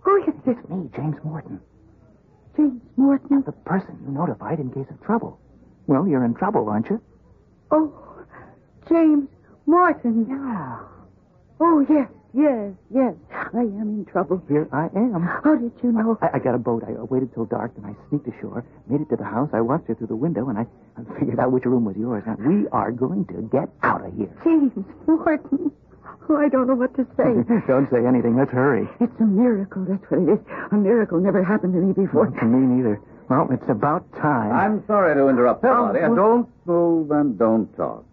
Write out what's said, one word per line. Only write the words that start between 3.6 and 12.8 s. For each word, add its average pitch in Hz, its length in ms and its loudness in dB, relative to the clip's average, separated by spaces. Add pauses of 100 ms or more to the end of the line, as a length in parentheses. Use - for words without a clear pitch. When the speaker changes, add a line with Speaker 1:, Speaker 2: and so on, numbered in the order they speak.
Speaker 2:
you 139 60 -8
notified 147 480 -4
in 131 120 -6
case 135 180 -8
of - 140 -18
trouble. 208 360 -4 (480)
Well, 147 200 2
you're 135 180 2
in 117 80 0
trouble, 196 360 0
aren't 107 200 -2
you? 220 120 -2 (720)
Speaker 1:
Oh, 302 220 2 (960)
James 311 380 4 (380)
Morton. 285 640 2
Speaker 2:
Yeah. 220 500 -8 (800)
Speaker 1:
Oh, 320 300 4
yes, 285 200 2 (240)
yes, 233 400 0 (200)